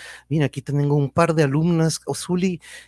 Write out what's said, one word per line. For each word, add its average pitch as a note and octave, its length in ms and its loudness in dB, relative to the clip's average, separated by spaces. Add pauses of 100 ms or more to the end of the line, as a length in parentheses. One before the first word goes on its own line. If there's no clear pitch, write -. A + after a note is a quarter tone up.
(280)
Mira, D3 180 0
aquí C3+ 140 -6
tengo C#3+ 340 0
un C#3+ 160 2
par E3 240 2
de D#3 100 4
alumnas, D#3+ 600 2
Osuli, F3 560 -2 (280)